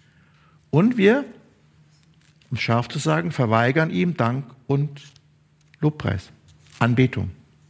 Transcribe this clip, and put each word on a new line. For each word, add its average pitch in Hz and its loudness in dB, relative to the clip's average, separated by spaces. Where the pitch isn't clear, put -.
Und 214 2
wir, 233 4
um 123 -4
scharf 117 0
zu 151 -8
sagen, 160 0
verweigern 127 2
ihm 180 -2
Dank 127 -2
und 143 -4
Lobpreis, 151 -4
Anbetung, 117 0